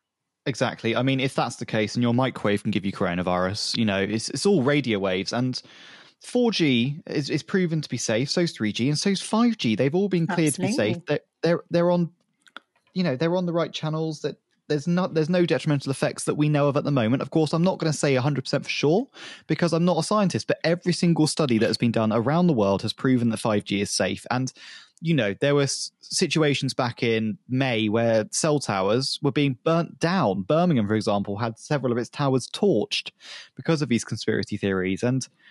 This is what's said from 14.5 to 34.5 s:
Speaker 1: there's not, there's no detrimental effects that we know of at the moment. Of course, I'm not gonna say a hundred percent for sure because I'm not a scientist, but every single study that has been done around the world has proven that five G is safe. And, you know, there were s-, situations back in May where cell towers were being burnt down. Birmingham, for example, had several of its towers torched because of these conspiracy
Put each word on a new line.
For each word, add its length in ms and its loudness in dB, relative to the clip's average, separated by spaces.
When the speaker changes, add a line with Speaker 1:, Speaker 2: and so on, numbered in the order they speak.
Speaker 1:
there's 200 -2
not, 280 0
there's 160 2
no 160 4
detrimental 420 0
effects 360 -2
that 100 0
we 120 2
know 200 2
of 100 2
at 60 0
the 80 -2
moment. 320 2
Of 80 -8
course, 220 2
I'm 100 2
not 160 0
gonna 120 0
say 240 0
a 60 2
hundred 220 -2
percent 220 -4
for 40 -8
sure 380 2
because 260 0
I'm 100 2
not 140 2
a 60 0
scientist, 420 0
but 180 -2
every 300 0
single 320 2
study 320 2
that 100 4
has 100 0
been 140 2
done 220 2
around 320 2
the 80 4
world 300 2
has 100 -4
proven 360 2
that 80 -2
five 260 0
G 180 -2
is 80 -2
safe. 400 -2
And, 240 -2
you 120 0
know, 280 2
there 120 4
were 100 4
s-, 360 -4
situations 760 0
back 300 -4
in 340 0
May 400 0
where 420 2
cell 280 0
towers 600 0
were 120 0
being 320 0
burnt 340 0
down. 440 0
Birmingham, 440 2
for 80 0
example, 400 -2
had 240 -6
several 320 -2
of 60 0
its 100 -4
towers 400 -2
torched 640 -2
because 240 -2
of 80 -2
these 160 0
conspiracy 500 -4